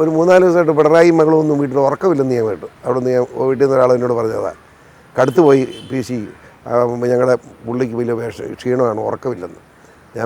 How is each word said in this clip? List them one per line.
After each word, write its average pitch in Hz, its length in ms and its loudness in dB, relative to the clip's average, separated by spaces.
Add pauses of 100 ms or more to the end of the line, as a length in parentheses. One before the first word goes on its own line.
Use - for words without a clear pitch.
ഒരു 160 140 0
മൂന്നാല് 180 280 4
ദിവസമായിട്ട് 170 340 2
പിണറായി 165 320 6 (100)
മകളൊന്നും 156 420 2
വീട്ടിൽ 135 240 -2
ഉറക്കമില്ലെന്ന് 139 520 0
ഞാൻ 113 100 -2
കേട്ടു. 90 200 -8 (160)
അവിടെ 127 140 -2
നിന്ന് 127 160 -2
ഞാൻ 123 100 2 (240)
വീട്ടിൽ 135 160 0
നിന്ന് 135 140 2
ഒരാൾ 127 180 4
എന്നോട് 123 220 -2
പറഞ്ഞതാ. 107 340 -4 (680)
കടുത്ത് 131 280 2
പോയി 135 160 6 (280)
പി 131 180 -6
സി, 123 100 -6 (500)
ആ, 120 40 -6 (400)
ഞങ്ങളുടെ 123 240 0 (300)
പുള്ളിക്ക് 120 340 -4
വലിയ 120 200 -4
വേഷ-, 113 280 -10 (100)
ക്ഷീണമാണ്, 123 500 -2
ഉറക്കമില്ലെന്ന്. 95 520 -10 (560)
ഞാൻ 113 100 -6